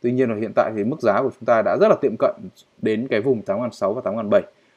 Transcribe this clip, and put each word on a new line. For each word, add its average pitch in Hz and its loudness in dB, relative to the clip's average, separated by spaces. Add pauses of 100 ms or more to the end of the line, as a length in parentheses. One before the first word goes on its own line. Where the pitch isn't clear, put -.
Tuy 123 -2
nhiên 127 0
là 107 -4
hiện 107 -6
tại 110 2
thì 101 -2
mức 131 -4
giá 110 2
của 131 -2
chúng 113 -8
ta 117 4
đã 101 0
rất 208 6
là 208 6
tiệm 113 0
cận - 0 (480)
đến 110 -2
cái 110 0
vùng 117 0
tám 101 -4
ngàn 120 -6
sáu 101 -2
và 123 -4
tám 101 -2
ngàn 104 -6
bảy. 101 6 (340)